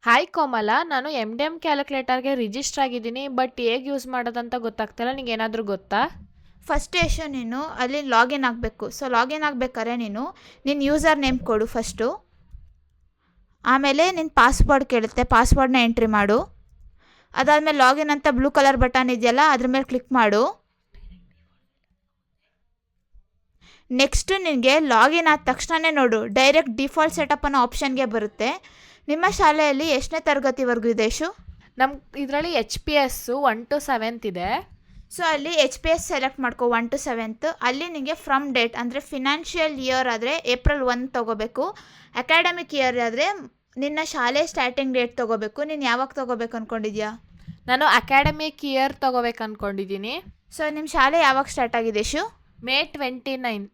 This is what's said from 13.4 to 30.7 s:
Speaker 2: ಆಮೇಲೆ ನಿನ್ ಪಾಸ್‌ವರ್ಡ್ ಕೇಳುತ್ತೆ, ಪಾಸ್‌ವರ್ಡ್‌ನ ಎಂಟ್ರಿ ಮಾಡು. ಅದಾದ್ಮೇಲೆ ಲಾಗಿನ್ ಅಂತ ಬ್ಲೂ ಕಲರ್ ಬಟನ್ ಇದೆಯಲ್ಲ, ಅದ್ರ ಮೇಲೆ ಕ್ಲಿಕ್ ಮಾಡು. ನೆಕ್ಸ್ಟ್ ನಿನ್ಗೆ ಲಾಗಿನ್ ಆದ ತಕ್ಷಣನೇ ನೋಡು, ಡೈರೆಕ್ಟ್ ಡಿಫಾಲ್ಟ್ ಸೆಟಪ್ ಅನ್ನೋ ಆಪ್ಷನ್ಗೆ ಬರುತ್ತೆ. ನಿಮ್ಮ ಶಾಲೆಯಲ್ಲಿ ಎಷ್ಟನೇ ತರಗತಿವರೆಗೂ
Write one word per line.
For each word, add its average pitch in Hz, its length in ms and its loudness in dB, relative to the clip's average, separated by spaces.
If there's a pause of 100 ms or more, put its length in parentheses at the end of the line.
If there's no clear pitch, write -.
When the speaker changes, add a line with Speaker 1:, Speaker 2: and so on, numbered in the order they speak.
Speaker 2:
ಆಮೇಲೆ 277 320 2 (120)
ನಿನ್ 320 120 -4 (100)
ಪಾಸ್‌ವರ್ಡ್ 277 540 6
ಕೇಳುತ್ತೆ, 226 300 0 (100)
ಪಾಸ್‌ವರ್ಡ್‌ನ 254 540 4
ಎಂಟ್ರಿ 226 280 2
ಮಾಡು. 208 220 4 (1040)
ಅದಾದ್ಮೇಲೆ 302 420 4
ಲಾಗಿನ್ 294 320 4
ಅಂತ 277 100 -2 (120)
ಬ್ಲೂ 269 120 2 (100)
ಕಲರ್ 269 240 6
ಬಟನ್ 254 320 2
ಇದೆಯಲ್ಲ, 240 260 4 (140)
ಅದ್ರ 254 180 -2
ಮೇಲೆ 269 180 0
ಕ್ಲಿಕ್ 254 180 -4 (100)
ಮಾಡು. 214 220 4 (3500)
ನೆಕ್ಸ್ಟ್ 277 320 0 (140)
ನಿನ್ಗೆ 262 280 4 (180)
ಲಾಗಿನ್ 311 400 6
ಆದ 294 80 -4 (100)
ತಕ್ಷಣನೇ 320 480 -2
ನೋಡು, 226 200 4 (200)
ಡೈರೆಕ್ಟ್ 277 420 6
ಡಿಫಾಲ್ಟ್ 311 380 0
ಸೆಟಪ್ 294 280 -2
ಅನ್ನೋ 277 180 0
ಆಪ್ಷನ್ಗೆ 262 400 -2 (100)
ಬರುತ್ತೆ. 214 340 -4 (600)
ನಿಮ್ಮ 330 160 0 (120)
ಶಾಲೆಯಲ್ಲಿ 302 460 4 (120)
ಎಷ್ಟನೇ 320 320 -4
ತರಗತಿವರೆಗೂ 254 640 0